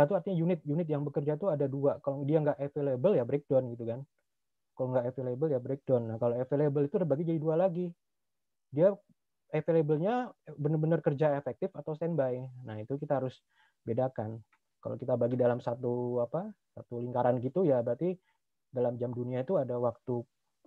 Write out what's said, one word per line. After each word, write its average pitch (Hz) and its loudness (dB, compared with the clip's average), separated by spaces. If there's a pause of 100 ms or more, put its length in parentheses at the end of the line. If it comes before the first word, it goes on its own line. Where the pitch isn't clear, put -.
itu 202 0
artinya 180 -2
unit, 170 2
unit 156 -2
yang 147 0
bekerja 147 -2
itu 185 -2
ada 143 0
dua. 139 0
Kalau 139 -4
dia 151 4
nggak 147 0
available 143 0
ya 120 0
breakdown 131 2
gitu 120 -10
kan. 113 -6 (800)
Kalau 131 0
nggak 123 0
available 131 -2
ya 131 2
breakdown. 127 0
Nah, 113 -4
kalau 117 2
available 143 2
itu 180 -2
terbagi 165 2
jadi 165 0
dua 160 2
lagi. 175 0 (800)
Dia 180 4 (560)
available-nya 165 2 (240)
benar-benar 156 2
kerja 147 2
efektif 139 -4
atau 156 -8
standby. 139 -2 (240)
Nah, 110 -10
itu 113 -6
kita 143 -2
harus 127 -6 (400)
bedakan. 113 -4 (400)
Kalau 117 -8
kita 123 -2
bagi 120 2
dalam 123 4
satu, 123 -2
apa, 170 -6 (240)
satu 120 -10
lingkaran 123 2
gitu 170 2
ya, 127 4
berarti 165 -2 (520)
dalam 123 -2
jam 120 -4
dunia 123 -4
itu 190 0
ada 127 0
waktu 120 -2 (480)